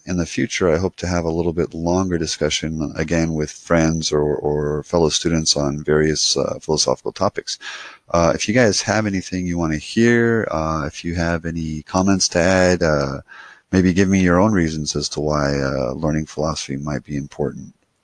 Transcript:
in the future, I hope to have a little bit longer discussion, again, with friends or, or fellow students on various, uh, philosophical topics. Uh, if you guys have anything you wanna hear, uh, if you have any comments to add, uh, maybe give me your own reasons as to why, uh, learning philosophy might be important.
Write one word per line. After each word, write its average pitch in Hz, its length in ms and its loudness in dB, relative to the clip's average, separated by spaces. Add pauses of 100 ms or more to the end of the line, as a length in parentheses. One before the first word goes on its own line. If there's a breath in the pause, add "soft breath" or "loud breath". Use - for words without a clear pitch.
in 90 140 -4
the 82 80 -2
future, - 440 0
I 78 60 4
hope 92 200 -2
to 87 120 -6
have 87 160 0
a 82 60 0
little 85 240 0
bit 85 200 -2
longer 87 440 0
discussion, 78 760 -4
again, 82 380 0
with 76 180 -4
friends 80 600 0
or, 73 240 2
or 73 480 -2
fellow 82 240 4
students 80 480 0
on 73 260 -2
various, 76 540 2
uh, - 240 -2
philosophical - 500 0
topics. - 480 -4 (520 loud breath)
Uh, 85 220 4
if - 140 -4
you 107 80 0
guys 117 280 4
have 107 240 0
anything 92 380 -4
you 87 140 -2
wanna 80 200 0
hear, 117 720 2
uh, 80 340 -2
if - 180 -10
you 85 120 -4
have 85 300 -2
any 80 360 -6
comments 92 460 2
to - 100 0
add, 90 420 4
uh, 71 420 0 (500 loud breath)
maybe 92 200 6
give 95 160 4
me 95 120 4
your 90 180 4
own 107 140 4
reasons 80 420 0
as 73 140 -4
to - 120 -8
why, 73 380 0
uh, 65 360 -2
learning 78 320 -2
philosophy 76 500 -6
might 71 260 -6
be 76 140 -8
important. 71 580 -8 (300)